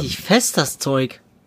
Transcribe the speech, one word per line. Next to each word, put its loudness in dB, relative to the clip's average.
richtig -4
fest, 2
das -2
Zeug. 0